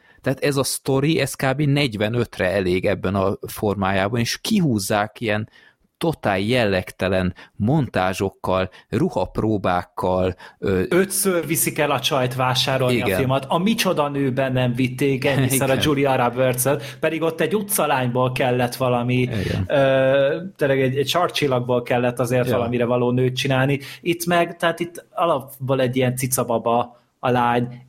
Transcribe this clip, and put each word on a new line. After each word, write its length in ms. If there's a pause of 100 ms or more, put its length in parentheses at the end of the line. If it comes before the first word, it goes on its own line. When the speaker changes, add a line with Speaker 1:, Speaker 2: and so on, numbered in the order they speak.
(220)
Speaker 1:
tehát 220
ez 140
a 60
sztori, 560
ez 160
kb. 260
negyvenötre 920
elég 340
ebben 300
a 220 (100)
formájában, 720
és 220
kihúzzák 800
ilyen 280 (480)
totál 420
jellegtelen 960 (220)
montázsokkal, 1120 (200)
ruhapróbákkal, 1500 (240)
ö, 300
Speaker 2:
Ötször 580
viszik 300
el 140
a 80
csajt 360
vásárolni 680
a 40
Speaker 1:
Igen. 120
Speaker 2:
filmet. 300
A 100
Micsoda 520
nőben 420
nem 220
vitték 520
el, 120
hiszen 320
a 40
Speaker 1:
Igen. 120
Speaker 2:
Julia 300
Roberts-ot, 840
pedig 220
ott 200
egy 140
utcalányból 760
kellett 440
valami, 460
Speaker 1:
Igen. 460
Speaker 2:
ö, 680 (180)
tényleg 260
egy, 160
egy 100
sarkcsillagból 760
kellett 360
azért 280
Speaker 1:
Ja. 100
Speaker 2:
valamire 280
való 260
nőt 240
csinálni. 440 (220)
Itt 240
meg, 320
tehát 220
itt 340
alapból 680
egy 160
ilyen 180
cicababa 840 (240)
a 80
lány, 600